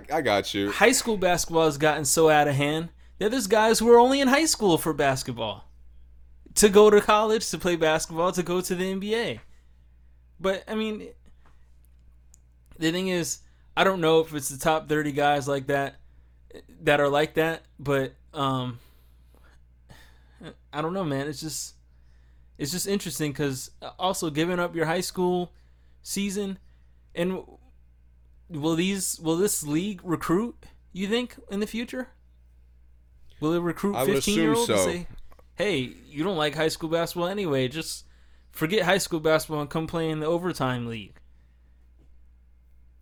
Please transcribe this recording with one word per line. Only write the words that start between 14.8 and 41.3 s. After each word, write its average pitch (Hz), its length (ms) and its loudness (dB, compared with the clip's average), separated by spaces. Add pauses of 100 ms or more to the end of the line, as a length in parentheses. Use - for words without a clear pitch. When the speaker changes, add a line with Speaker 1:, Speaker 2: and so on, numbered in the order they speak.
Speaker 2:
thirty 151 220 0
guys 143 380 0
like 139 180 -2
that, 143 300 -2 (840)
that 147 180 4
are 143 80 4
like 147 260 0
that, 160 300 0 (160)
but, 135 340 -2 (180)
um, 131 460 -4 (1900)
I 143 100 -4
don't 165 120 -4
know, 196 80 -4
man. 139 240 -2
It's 151 140 -8
just, - 340 -10 (840)
it's 143 160 -6
just 175 140 -6
interesting 156 460 -4
'cause 139 380 -4 (280)
also 185 320 -2
giving 165 300 0
up 175 160 -4
your 160 100 0
high 170 140 0
school 180 520 -2 (500)
season, 196 560 -6 (560)
and 180 260 -2 (1080)
will 160 280 -2
these, 185 440 -2
will 165 160 0
this 196 280 0
league 170 400 -4
recruit, 175 600 -2 (260)
you 190 160 -6
think, 240 280 -4 (140)
in 202 100 -6
the 214 60 -2
future? 247 440 -8 (1300)
Will 156 140 0
it 175 60 0
recruit 175 340 -2
Speaker 1:
I 120 80 -2
would 143 80 2
assume 202 240 0
Speaker 2:
fifteen-year-olds - 360 2
and - 80 2
Speaker 1:
so. 92 60 4
Speaker 2:
say, 170 220 -4 (480)
"Hey, 165 380 -2 (160)
you 147 160 -6
don't 196 120 -2
like 151 200 -2
high 160 120 0
school 160 200 -6
basketball 170 400 -2
anyway, 156 400 -2
just - 380 -10 (440)
forget 165 320 0
high 180 160 4
school 170 220 -4
basketball 156 400 0
and 143 100 -8
come 160 160 -4
play 160 240 -4
in 156 80 -4
the 151 80 -4
overtime 143 600 -2
league"? 110 320 -12 (1800)